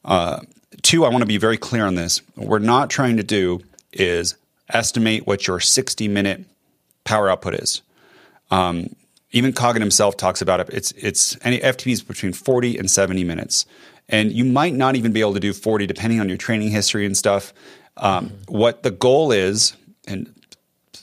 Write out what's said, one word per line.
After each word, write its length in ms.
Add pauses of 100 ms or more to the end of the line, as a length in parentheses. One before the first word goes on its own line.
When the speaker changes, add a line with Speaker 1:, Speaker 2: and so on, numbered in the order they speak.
Speaker 1:
Uh, 340 (420)
two, 220
I 60
wanna 160
be 120
very 200
clear 280
on 100
this. 260 (140)
What 120
we're 120
not 300
trying 280
to 60
do 380 (300)
is 440 (340)
estimate 580
what 180
your 140
sixty-minute 880 (580)
power 260
output 260
is. 260 (680)
Um, 460 (360)
even 200
Coggin 300
himself 340
talks 260
about 200
it. 100
It's, 220
it's 500
any 180
F 160
T 160
Ps 80
between 320
forty 440
and 120
seventy 360
minutes. 400 (420)
And 240
you 140
might 280
not 220
even 160
be 80
able 140
to 60
do 140
forty 320
depending 360
on 80
your 80
training 320
history 360
and 120
stuff. 360 (440)
Um, 320
Speaker 2:
Mm-hmm. 280
Speaker 1:
what 260
the 80
goal 420
is, 400 (340)
and 260 (680)